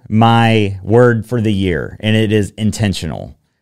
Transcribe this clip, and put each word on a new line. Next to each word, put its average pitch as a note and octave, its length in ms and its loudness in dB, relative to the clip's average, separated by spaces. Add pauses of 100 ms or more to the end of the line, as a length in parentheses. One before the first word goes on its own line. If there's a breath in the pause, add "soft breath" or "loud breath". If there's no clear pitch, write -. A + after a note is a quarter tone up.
my A2 720 2
word A2+ 460 2
for A#2+ 140 -4
the G#2+ 120 0
year, F2 460 -4
and G#2+ 160 0
it A2 160 0
is G#2 200 0
intentional. F2 840 -6 (240)